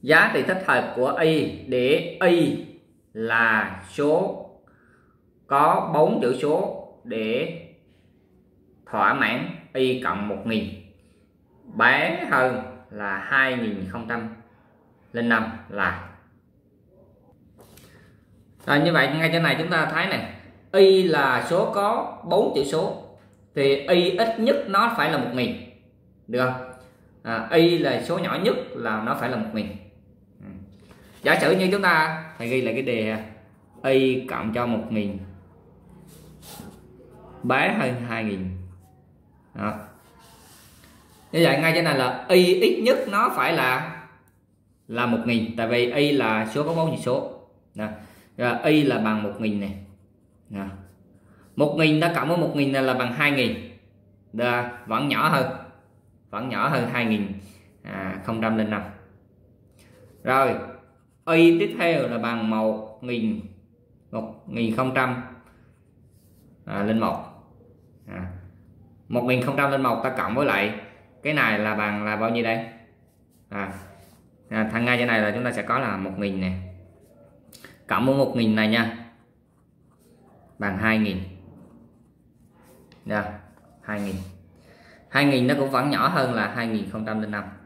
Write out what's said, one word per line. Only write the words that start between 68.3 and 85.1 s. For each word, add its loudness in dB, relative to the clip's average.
một -2
nghìn 2
không -2
trăm 4
linh 0
một 0
ta -2
cộng -2
với 0
lại 0
cái -2
này 0
là 0
bằng -2
là -2
bao 0
nhiêu -2
đây? -2
À, -8
à, -2
thằng -2
ngay 2
chỗ 2
này 2
là 2
chúng -4
ta -2
sẽ -4
có 0
là -2
một -6
nghìn -4
nè. -2
Cộng 0
với 4
một 2
nghìn 2
này 2
nha. 0
Bằng -4
hai 2
nghìn. 0
Đó, -4
hai -8
nghìn. -6
Hai 2